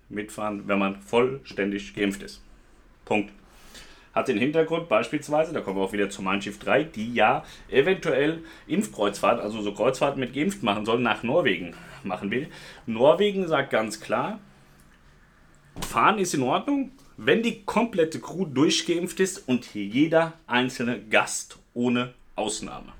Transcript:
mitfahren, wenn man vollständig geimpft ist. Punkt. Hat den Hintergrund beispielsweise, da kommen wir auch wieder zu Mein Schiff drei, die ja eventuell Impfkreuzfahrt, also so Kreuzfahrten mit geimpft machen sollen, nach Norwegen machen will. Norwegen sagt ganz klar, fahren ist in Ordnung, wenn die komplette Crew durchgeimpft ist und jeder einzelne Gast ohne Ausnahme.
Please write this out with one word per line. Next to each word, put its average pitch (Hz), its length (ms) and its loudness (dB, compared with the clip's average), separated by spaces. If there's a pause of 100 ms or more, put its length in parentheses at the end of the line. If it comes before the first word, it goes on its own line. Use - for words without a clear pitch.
mitfahren, 104 580 -6
wenn 101 120 2
man 98 220 0
vollständig 117 920 -2
geimpft 101 300 0
ist. - 180 -16 (640)
Punkt. 104 280 0 (800)
Hat - 160 0
den 110 80 2
Hintergrund 160 520 0
beispielsweise, 147 640 0
da 117 80 -4
kommen 98 160 -4
wir 98 60 0
auch 95 100 -2
wieder 101 160 0
zu - 140 -10
Mein 98 180 -2
Schiff 101 160 -8
drei, 123 260 2
die 120 300 -8
ja 117 300 4 (260)
eventuell 160 760 2 (220)
Impfkreuzfahrt, 117 760 0
also 107 220 -4
so 101 120 -4
Kreuzfahrten 131 460 0
mit 123 140 -4
geimpft 180 300 -2
machen 107 220 0
sollen, 120 180 2
nach 113 180 2
Norwegen 101 540 0 (280)
machen 98 280 -6
will. 123 160 -4 (400)
Norwegen 175 600 4
sagt 139 220 0
ganz 110 300 0
klar, 151 400 -4 (1400)
fahren 131 360 4
ist - 160 -2
in 151 80 0
Ordnung, 202 500 0 (260)
wenn 147 260 4
die 226 200 -2
komplette 180 560 0
Crew 170 260 -4
durchgeimpft 170 760 2
ist 190 280 -2
und 123 280 -2
jeder 156 580 2 (140)
einzelne 123 520 0
Gast - 600 -2 (140)
ohne 123 400 0 (220)
Ausnahme. - 640 -6